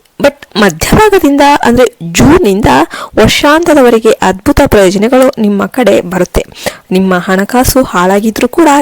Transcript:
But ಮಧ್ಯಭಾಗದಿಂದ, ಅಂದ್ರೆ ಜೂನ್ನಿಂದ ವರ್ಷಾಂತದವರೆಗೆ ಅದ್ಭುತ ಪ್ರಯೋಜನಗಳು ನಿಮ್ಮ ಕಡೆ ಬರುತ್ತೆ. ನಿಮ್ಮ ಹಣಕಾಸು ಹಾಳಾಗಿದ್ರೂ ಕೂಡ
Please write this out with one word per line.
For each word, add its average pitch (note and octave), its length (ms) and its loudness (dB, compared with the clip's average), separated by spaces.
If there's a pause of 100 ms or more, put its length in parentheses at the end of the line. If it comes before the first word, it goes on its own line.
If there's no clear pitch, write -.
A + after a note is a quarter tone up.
(220)
But - 380 -4
ಮಧ್ಯಭಾಗದಿಂದ, C#4+ 800 0 (220)
ಅಂದ್ರೆ A#3+ 320 2 (180)
ಜೂನ್ನಿಂದ B3 520 2 (540)
ವರ್ಷಾಂತದವರೆಗೆ C4+ 920 2
ಅದ್ಭುತ F#3+ 560 -2
ಪ್ರಯೋಜನಗಳು A3 760 0
ನಿಮ್ಮ G3+ 260 -2
ಕಡೆ G3+ 340 0
ಬರುತ್ತೆ. F3+ 440 -4 (460)
ನಿಮ್ಮ F#3+ 240 0
ಹಣಕಾಸು G3+ 680 -2
ಹಾಳಾಗಿದ್ರೂ G3+ 640 -2
ಕೂಡ D#4+ 200 2 (140)